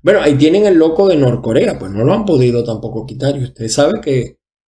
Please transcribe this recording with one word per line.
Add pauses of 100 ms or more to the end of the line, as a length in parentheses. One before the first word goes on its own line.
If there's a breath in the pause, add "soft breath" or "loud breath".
Bueno,
ahí
tienen
el
loco
de
Norcorea,
pues
no
lo
han
podido
tampoco
quitar,
y
usted
sabe
que (300)